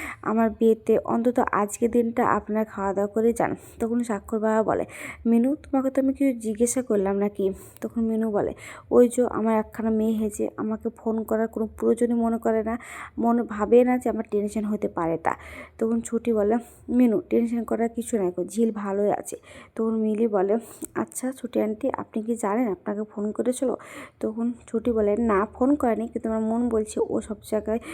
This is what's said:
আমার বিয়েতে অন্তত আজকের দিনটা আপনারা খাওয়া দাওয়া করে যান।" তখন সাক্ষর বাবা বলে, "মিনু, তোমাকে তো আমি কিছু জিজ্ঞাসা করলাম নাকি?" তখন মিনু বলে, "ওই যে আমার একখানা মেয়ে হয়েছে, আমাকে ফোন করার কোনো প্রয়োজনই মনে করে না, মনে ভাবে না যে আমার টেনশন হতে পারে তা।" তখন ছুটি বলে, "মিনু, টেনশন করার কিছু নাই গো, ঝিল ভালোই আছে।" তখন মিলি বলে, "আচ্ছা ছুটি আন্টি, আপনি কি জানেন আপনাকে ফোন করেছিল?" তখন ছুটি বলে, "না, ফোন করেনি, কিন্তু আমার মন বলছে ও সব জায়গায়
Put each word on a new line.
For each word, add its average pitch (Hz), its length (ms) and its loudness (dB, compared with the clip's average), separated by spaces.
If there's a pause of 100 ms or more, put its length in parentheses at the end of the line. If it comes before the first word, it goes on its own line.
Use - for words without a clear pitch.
(220)
আমার 226 280 2
বিয়েতে 220 440 2 (120)
অন্তত 233 320 0 (140)
আজকের 208 400 0
দিনটা 233 380 2
আপনারা 214 360 0
খাওয়া 196 280 -4
দাওয়া 202 200 0
করে 220 200 2
যান।" 175 180 0 (260)
তখন 233 260 -2
সাক্ষর 220 360 -4
বাবা 220 240 2
বলে, 117 200 0 (420)
"মিনু, 233 300 4
তোমাকে 262 360 -2
তো 262 80 -8
আমি 269 140 2
কিছু 269 260 2
জিজ্ঞাসা 226 420 0
করলাম 196 360 0
নাকি?" 202 280 0 (340)
তখন 226 240 -6
মিনু 220 280 0
বলে, 160 200 0 (400)
"ওই 247 180 8
যে 240 120 0 (100)
আমার 220 280 0
একখানা 220 320 -4
মেয়ে 220 260 0
হয়েছে, 214 260 -4 (140)
আমাকে 214 320 -4
ফোন 226 340 -4
করার 220 240 0
কোনো 220 180 -4 (100)
প্রয়োজনই 233 400 2
মনে 226 220 2
করে 226 260 0
না, 220 120 -4 (420)
মনে 233 260 2
ভাবে 208 400 4
না 247 140 2
যে 247 120 -4
আমার 220 200 -2
টেনশন 208 360 -2
হতে 208 220 -2
পারে 165 300 -2
তা।" - 160 0 (420)
তখন 226 260 0
ছুটি 233 320 -2
বলে, 208 220 2 (340)
"মিনু, 240 280 6 (100)
টেনশন 233 360 0
করার 226 260 0
কিছু 233 280 -6
নাই 185 140 0
গো, 180 140 -4
ঝিল 226 260 2
ভালোই 202 400 0
আছে।" - 240 -4 (360)
তখন 220 280 -2
মিলি 220 280 0
বলে, 196 260 2 (420)
"আচ্ছা - 360 -6
ছুটি 247 300 -8
আন্টি, 214 260 -2 (100)
আপনি - 260 -10
কি 226 120 -4
জানেন 226 360 0
আপনাকে 208 380 -6
ফোন 208 220 -6
করেছিল?" 247 380 -2 (500)
তখন 220 260 -4 (200)
ছুটি 226 260 -2
বলে, 214 200 2 (160)
"না, 202 120 4 (120)
ফোন 254 240 2
করেনি, 226 320 0
কিন্তু 226 220 -6
আমার 220 160 -2
মন 226 240 0
বলছে 220 280 -2 (120)
ও - 120 -2
সব 214 220 -8
জায়গায় 214 360 -2 (140)